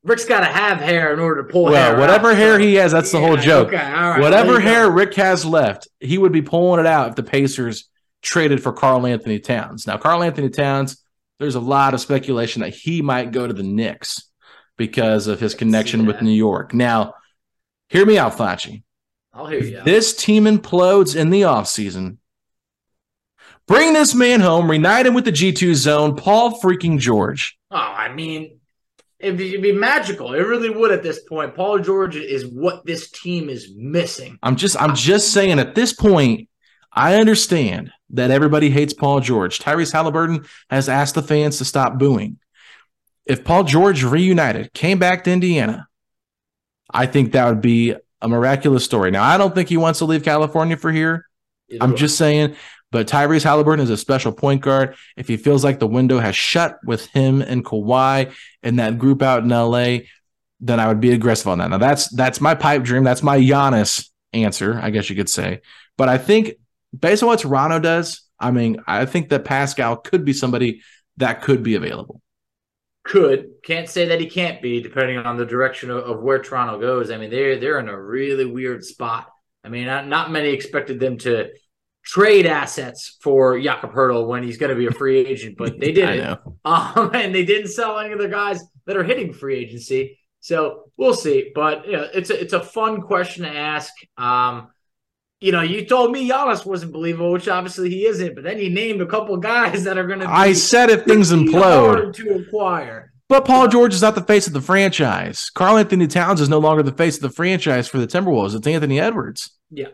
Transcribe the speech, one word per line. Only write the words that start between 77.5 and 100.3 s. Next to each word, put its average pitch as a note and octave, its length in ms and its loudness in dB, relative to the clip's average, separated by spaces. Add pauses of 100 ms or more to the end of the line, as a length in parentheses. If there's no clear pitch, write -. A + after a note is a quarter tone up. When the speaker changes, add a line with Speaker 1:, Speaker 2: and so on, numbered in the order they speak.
Speaker 1:
they're C#3 200 -4
in A2+ 80 -10
a G2 140 -14
really C3+ 440 -6
weird B2 380 -10
spot. A2+ 460 -10 (340)
I A2+ 60 -20
mean, A#2+ 160 -10
not, C#3 220 -8
not D#3+ 240 -4
many D3+ 180 -4
expected C#3 500 -8
them B2+ 200 -4
to A2+ 300 -4 (540)
trade G3+ 420 2
assets C#3 760 -6
for C3 380 2
Jakob C3 340 -6
Poeltl B2 340 0
when B2 160 -6
he's A#2 140 -10
gonna C3+ 180 -4
be A#2+ 120 -2
a A#2+ 40 -4
free C3 340 0
agent, A#2 320 -10
but A#2 220 -8
they D3+ 120 -2
Speaker 2:
<laughs> - 20 -6
Speaker 1:
did F#3 160 2
Speaker 2:
I G3+ 40 -2
Speaker 1:
it. - 100 -4
Speaker 2:
know. - 420 -12
Speaker 1:
Um, E3+ 460 0
<laughs> - 20 -6
and G3+ 200 -4
they F#3 120 0
didn't G#3 240 -2
sell A3 300 -6
any G#3+ 140 -10
of G3+ 60 -8
the G3+ 100 -4
guys G3+ 320 -6 (260)
that G3 100 -6
are F3+ 60 -2
hitting G#3 300 -4
free C3+ 220 -8
agency. B2 640 -8 (220)
So - 560 -6
we'll B3+ 160 2
see. C#3 420 -2
But, D3+ 300 -4
you G3+ 80 -6
know, D3+ 200 -6
it's F3+ 160 -6
a, F#3 120 -4
it's F3 120 -8
a F3 100 -2
fun A3 400 -6
question F3+ 400 -4
to D#3 60 -10
ask. D3 420 -8 (260)
Um, B2 520 -2 (720)
you F#3+ 120 0
know, F3 100 0
you G3 240 -4
told B3 260 2
me C4 160 -4
Giannis B3+ 380 -2
wasn't E3+ 280 -8
believable, E3 380 -4
which F3+ 160 -4
obviously F3+ 440 -4
he F#3+ 160 -2
isn't, F3+ 260 -4
but C3+ 100 -18
then G3+ 140 -8
you F#3+ 140 -4
named G#3 300 -4
a F3 40 -4
couple G3+ 300 -6
of F3 60 -6
guys G#3 420 -2
that G3 140 -4
are F3+ 100 -4
gonna F#3+ 200 -8
Speaker 2:
I F#3+ 200 4